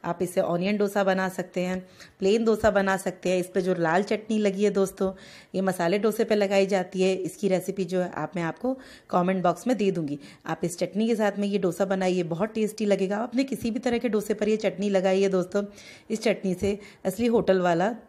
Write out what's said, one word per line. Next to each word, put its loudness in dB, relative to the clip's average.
आप -4
इससे 0
ऑनियन 0
डोसा 0
बना 0
सकते -6
हैं, -2
प्लेन 2
डोसा 4
बना 2
सकते -4
हैं। 2
इस -2
पे -2
जो 2
लाल 2
चटनी -2
लगी 0
है 4
दोस्तों, 0
ये 0
मसाले 0
डोसे 0
पे 2
लगाई 2
जाती -2
है। 4
इसकी -4
रेसिपी 0
जो -2
है -4
आप, -6
मैं -2
आपको -4
कमेंट 0
बॉक्स 0
में 2
दे 2
दूँगी। -4
आप -6
इस -4
चटनी -2
के 2
साथ 0
में 0
ये -2
डोसा 0
बनाइए, 0
बहुत -2
टेस्टी -2
लगेगा। 2
आप -6
अपने 0
किसी -4
भी -4
तरह -2
के -2
डोसे -2
पर 0
ये 2
चटनी -2
लगाइए 4
दोस्तों, 0
इस -4
चटनी 0
से -2
असली 0
होटल 4
वाला 2